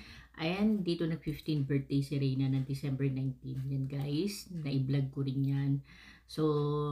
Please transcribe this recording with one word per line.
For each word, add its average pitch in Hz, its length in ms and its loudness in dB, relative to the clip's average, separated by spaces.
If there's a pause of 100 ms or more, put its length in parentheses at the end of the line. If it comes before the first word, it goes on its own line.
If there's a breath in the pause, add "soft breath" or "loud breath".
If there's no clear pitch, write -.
(380 loud breath)
And 196 480 2
dito 170 240 0
nag 160 160 -4
fifteen 151 400 0
birthday 139 400 2
si 139 140 -2
Reyna 135 320 2
ng 135 160 2
December 139 420 -2
nineteen. 131 560 -4
Yan 135 240 -2
guys, 147 640 -2
na-i-vlog 139 560 0
ko 139 160 -4
rin 139 160 0
yan. 139 320 2 (540 loud breath)
So, - 160 -2 (480)